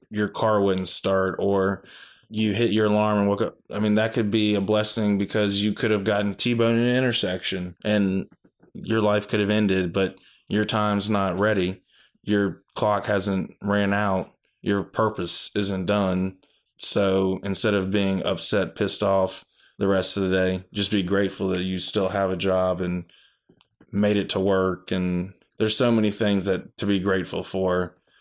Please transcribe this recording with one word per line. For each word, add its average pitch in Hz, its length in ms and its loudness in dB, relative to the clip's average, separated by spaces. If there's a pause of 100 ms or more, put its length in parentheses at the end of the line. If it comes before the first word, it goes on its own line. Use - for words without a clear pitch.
(100)
your 104 180 -2
car 107 320 0
wouldn't 95 280 2
start 95 500 0
or 98 460 0 (440)
you 107 260 0
hit 110 180 2
your 107 140 2
alarm 104 320 2
and 101 100 2
woke 101 140 0
up. - 140 -4 (140)
I - 80 -6
mean, 107 180 2
that 110 180 2
could 107 160 0
be 107 240 2
a 101 60 0
blessing 104 580 0
because 101 440 0
you 104 100 0
could 107 180 -2
have 101 140 0
gotten 101 300 0
T-boned 117 440 2
in 120 80 2
an 123 100 2
intersection 92 760 -2 (100)
and 98 420 0 (460)
your 113 300 -2
life 104 260 2
could 107 120 0
have 101 100 0
ended, 95 420 2
but 95 240 -2 (320)
your 107 160 0
time's 104 460 0
not 98 280 0
ready. 98 440 0 (400)
Your 101 400 0 (120)
clock 104 320 0
hasn't 98 460 -2 (100)
ran 101 300 0
out. 101 400 -2 (300)
Your 101 200 0
purpose - 720 -2
isn't 95 320 -2
done. 95 500 0 (420)
So 95 640 0
instead 101 320 0
of 95 160 0
being 98 320 0
upset, 90 520 -2
pissed - 280 -2
off 98 420 0 (340)
the 101 100 0
rest 95 280 0
of 101 80 0
the 92 60 0
day, 92 420 0
just 101 180 -4
be 101 120 2
grateful 98 460 0
that 92 140 -2
you 92 160 -4
still 95 300 -2
have 98 220 0
a 95 60 -2
job 92 440 0
and 90 240 -4 (880)
made 104 240 2
it 95 140 -2
to 98 100 -2
work. 95 520 0
And 90 400 -2 (260)
there's 107 180 0
so 120 140 2
many 107 200 4
things 101 340 0
that 92 340 -4
to 101 80 -4
be 101 140 2
grateful 92 420 -2
for. 90 540 -2 (240)